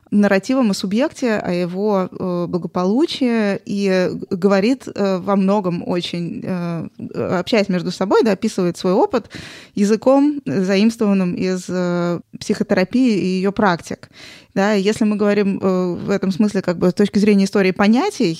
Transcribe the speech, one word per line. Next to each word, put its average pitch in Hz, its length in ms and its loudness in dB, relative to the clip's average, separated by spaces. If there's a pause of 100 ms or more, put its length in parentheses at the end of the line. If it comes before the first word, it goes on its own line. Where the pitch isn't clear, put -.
(100)
нарративом 202 640 2
о - 20 0
субъекте, 220 640 -2
о - 160 -4
его, 185 580 0
э, 175 360 -4
благополучии 202 1160 0
и 190 480 0
г-, - 240 -6
говорит, 196 580 2
э, 190 280 0
во 196 140 0
многом 190 520 0
очень, 175 560 -6
э, 175 420 -6 (520)
общаясь 202 320 0
между 175 200 -2
собой, 226 320 0
да, 226 100 2
описывает 190 440 -2
свой 185 160 -2
опыт 262 380 0 (440)
языком, 262 720 2
заимствованным 196 880 0
из, 185 340 -4
э, 175 520 -2 (180)
психотерапии 208 840 0
и 185 60 -2 (120)
ее 196 140 -2
практик. - 580 -2 (440)
Да, 202 200 2
и 196 80 2
если 214 240 0
мы 208 100 0
говорим, 202 460 0
э, 185 320 0 (100)
в - 60 -4
этом 190 200 0
смысле 202 300 0
как 180 160 -2
бы 185 140 2
с - 40 -4
точки 208 240 2
зрения 196 280 4
истории 190 240 2
понятий, 214 680 2